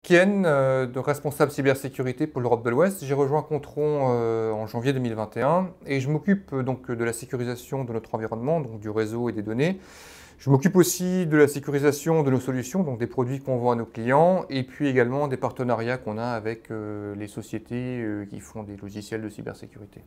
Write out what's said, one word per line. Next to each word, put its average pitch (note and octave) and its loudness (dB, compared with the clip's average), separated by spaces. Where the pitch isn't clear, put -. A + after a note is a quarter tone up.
Kien, F#3+ 6
euh, C3+ 4
de B2 -6
responsable C#3+ 0
cybersécurité C3+ 0
pour C#3 -4
l'Europe A#2 2
de B2 0
l'Ouest. E3 2
J'ai C#3 -2
rejoint C#3+ 2
Contron, D3 -2
euh, A2+ 0
en A2 -4
janvier A#2+ -2
deux C3+ 0
mille A#2 -2
vingt G#2+ -6
et A2+ -4
un F3 2
et C#3 0
je C3 -2
m'occupe, G3 0
euh, C3 -2
donc B2+ -4
de A#2 0
la A#2 0
sécurisation B2+ -6
de A#2+ -8
notre A2 -6
environnement, A#2 -2
donc A2+ -8
du G#2+ -6
réseau A2 -2
et - -8
des G#2 -4
données. C3 0
Je - -4
m'occupe D#3 4
aussi F3+ 2
de D3+ 4
la C#3+ 8
sécurisation C#3+ 0
de C#3 2
nos E3 4
solutions, C3 -2
donc C3 -2
des A#2 -2
produits C3 -2
qu'on C3 -2
vend A#2+ 2
à A#2+ 2
nos A2+ -4
clients, D3+ 4
et C3 -2
puis D3 -2
également B2+ 2
des B2+ -4
partenariats A#2+ -2
qu'on A2 -8
a A#2 -4
avec, A2+ -6
euh, G#2 -8
les G2+ -8
sociétés, A#2+ -8
euh, G#2+ -6
qui G2 -14
font G#2+ -14
des G2+ -12
logiciels G#2 -8
de G#2 -8
cybersécurité. G#2 -14